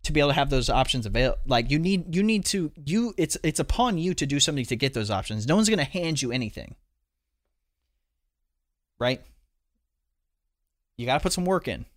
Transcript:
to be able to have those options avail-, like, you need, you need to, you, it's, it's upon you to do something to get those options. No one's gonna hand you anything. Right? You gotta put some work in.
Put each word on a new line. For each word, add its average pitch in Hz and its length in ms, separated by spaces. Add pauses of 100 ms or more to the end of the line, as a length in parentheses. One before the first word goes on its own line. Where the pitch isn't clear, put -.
to 147 100
be 147 60
able 143 100
to 135 60
have 139 160
those 131 180
options 127 380
avail-, 120 280 (120)
like, 120 240
you 151 80
need, 175 360
you 190 60
need 214 240
to, 170 260 (140)
you, 214 320
it's, 156 260
it's 160 160
upon 226 380
you 175 160
to 139 140
do 139 120
something 139 240
to 120 120
get 135 180
those 107 160
options. 107 380
No 156 80
one's 214 140
gonna 185 140
hand 165 380
you 123 100
anything. 117 440 (2250)
Right? 127 220 (1800)
You 117 100
gotta 139 120
put 180 140
some 180 120
work 180 220
in. 101 180 (100)